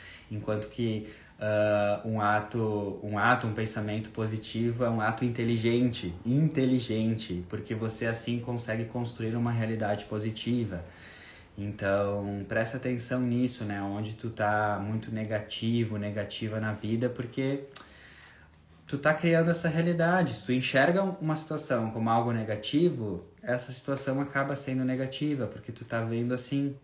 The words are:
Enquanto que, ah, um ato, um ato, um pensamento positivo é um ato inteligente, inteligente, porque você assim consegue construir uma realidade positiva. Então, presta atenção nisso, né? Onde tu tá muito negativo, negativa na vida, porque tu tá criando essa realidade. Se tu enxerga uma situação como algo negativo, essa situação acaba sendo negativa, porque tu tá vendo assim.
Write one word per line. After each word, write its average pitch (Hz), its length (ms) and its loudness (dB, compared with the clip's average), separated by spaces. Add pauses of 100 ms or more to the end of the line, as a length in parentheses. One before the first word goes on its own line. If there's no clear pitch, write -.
(300)
Enquanto 107 380 -2
que, 110 440 -2 (280)
ah, 104 640 4
um 110 160 0
ato, 104 800 2
um 107 160 -2
ato, 120 300 4
um 107 40 0
pensamento 107 580 -2
positivo 113 760 -2
é 117 60 2
um 113 100 2
ato 113 240 0
inteligente, 117 920 2 (100)
inteligente, 117 1200 2
porque 107 260 -6
você 110 320 -2
assim 117 320 -2
consegue 117 460 -4
construir 113 500 -4
uma 120 160 2
realidade 110 540 0
positiva. 107 800 -2 (720)
Então, 101 880 0
presta 113 280 0
atenção 127 440 -2
nisso, 123 440 0
né? 101 180 -4
Onde 104 320 -4
tu 113 160 -6
tá 104 540 0
muito 110 280 -4
negativo, 110 840 0
negativa 104 600 -4
na 110 140 -2
vida, 113 360 0
porque 135 560 -2 (1200)
tu - 100 -4
tá 156 160 6
criando 165 380 4
essa 165 160 0
realidade. 165 680 4
Se - 100 -10
tu - 80 0
enxerga 139 520 4 (160)
uma 156 160 0
situação 127 560 -2
como 113 180 0
algo 117 220 4
negativo, 113 920 0 (160)
essa 123 300 -2
situação 135 500 -2
acaba 139 360 -2
sendo 131 280 -2
negativa, 131 600 -2
porque - 240 -10
tu 117 140 -12
tá 117 160 -2
vendo 117 340 0
assim. 139 500 0